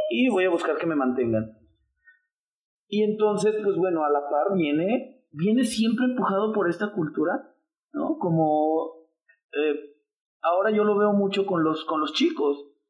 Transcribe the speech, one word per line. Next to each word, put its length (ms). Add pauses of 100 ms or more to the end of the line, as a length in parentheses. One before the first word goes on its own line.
(100)
y 180
voy 160
a 60
buscar 260
que 100
me 80
mantengan. 640 (1300)
Y 160
entonces, 500 (100)
pues 120
bueno, 280
a 60
la 180
par 280
viene, 760
viene 320
siempre 420
empujado 460
por 160
esta 240
cultura, 400 (600)
¿no? 260
Como, 920 (440)
eh, 420 (480)
ahora 280
yo 140
lo 140
veo 140
mucho 340
con 180
los, 220
con 140
los 120
chicos. 560 (220)